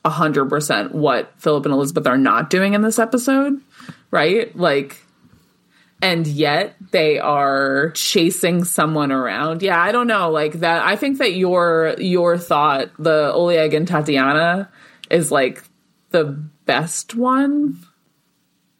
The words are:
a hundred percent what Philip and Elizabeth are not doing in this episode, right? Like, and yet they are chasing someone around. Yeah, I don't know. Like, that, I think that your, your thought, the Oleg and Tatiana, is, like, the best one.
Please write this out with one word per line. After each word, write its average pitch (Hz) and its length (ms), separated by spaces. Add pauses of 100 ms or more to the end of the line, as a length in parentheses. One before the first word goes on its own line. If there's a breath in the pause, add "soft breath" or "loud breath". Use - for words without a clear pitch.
a 160 60
hundred 147 380
percent 143 440
what 143 440
Philip 147 300
and 147 80
Elizabeth 139 340
are 127 100
not 135 320
doing 196 240
in 208 80
this 220 160
episode, 269 600 (500 loud breath)
right? 175 460
Like, 143 400 (1040 soft breath)
and 170 240
yet 147 480 (160)
they 156 300
are 139 720
chasing 175 760
someone 156 480
around. 135 500
Yeah, 185 180
I 190 120
don't 240 160
know. 190 240
Like, 151 220
that, 165 300
I 190 120
think 277 220
that 240 160
your, 175 640
your 175 400
thought, 147 600
the 156 340
Oleg 165 420
and 156 120
Tatiana, 156 840 (420 loud breath)
is, 165 200
like, 139 320 (480)
the 165 140
best 151 920
one. 277 640 (1000)